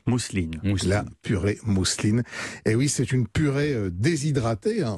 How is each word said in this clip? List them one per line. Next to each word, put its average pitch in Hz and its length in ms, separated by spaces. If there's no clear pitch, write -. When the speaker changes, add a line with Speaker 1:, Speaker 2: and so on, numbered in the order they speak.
Speaker 1:
Mousseline. 95 460
Speaker 2:
Mousseline. 95 280
Speaker 3:
La 104 140
purée 101 420
mousseline. 104 580
Et 110 100
oui, 139 120
c'est 131 220
une 127 160
purée, 147 480
euh, 101 180
déshydratée, 139 920
hein. 107 140